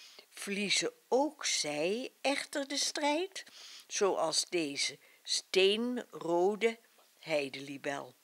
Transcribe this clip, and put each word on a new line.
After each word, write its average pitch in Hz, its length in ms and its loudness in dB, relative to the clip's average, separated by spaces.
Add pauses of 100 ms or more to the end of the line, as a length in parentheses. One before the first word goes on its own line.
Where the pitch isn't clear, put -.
(300)
verliezen 190 640 -2 (140)
ook 285 380 2
zij 170 760 -2
echter 277 460 -2
de 277 100 -4
strijd, 302 680 0 (420)
zoals 160 580 2
deze 143 540 -2 (240)
steenrode 202 1600 2 (380)
heidelibel. 139 1080 -4